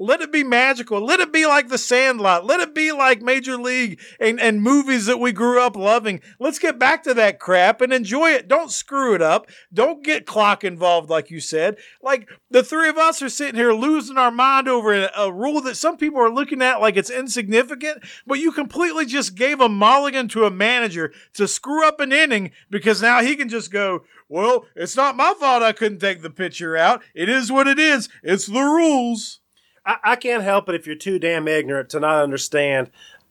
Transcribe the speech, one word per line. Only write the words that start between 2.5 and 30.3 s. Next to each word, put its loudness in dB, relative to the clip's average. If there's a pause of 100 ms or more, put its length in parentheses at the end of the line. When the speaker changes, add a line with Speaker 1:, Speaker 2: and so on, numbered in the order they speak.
Speaker 1:
it -4
be 0
like 2
Major -2
League -4 (180)
and, 0
and 2
movies 2
that 0
we 0
grew 2
up 0
loving. 0 (200)
Let's -4
get -2
back 2
to 0
that 2
crap 2
and 0
enjoy 0
it. 0
Don't 0
screw -2
it 0
up. 2 (260)
Don't 0
get -4
clock 2
involved, 0
like -2
you -14
said. -2 (260)
Like, -4 (220)
the 4
three 0
of -4
us 2
are -4
sitting -8
here 2
losing -2
our 4
mind 2
over 2
a, 0
a -2
rule -2
that -6
some -2
people -4
are 4
looking -2
at 2
like 2
it's -2
insignificant, -4 (240)
but -4
you 0
completely -4
just -4
gave 0
a 4
mulligan 2
to 0
a 4
manager -2 (220)
to -2
screw -2
up 0
an -4
inning 0 (180)
because 0
now 4
he 0
can -6
just -8
go, -2 (260)
"Well, 0
it's -10
not 0
my 2
fault 2
I 2
couldn't -4
take -4
the -14
pitcher -8
out. 4 (140)
It -4
is 0
what 2
it 2
is. 2 (160)
It's -2
the -2
rules." 0 (480)
Speaker 2:
I, 0
I 2
can't -2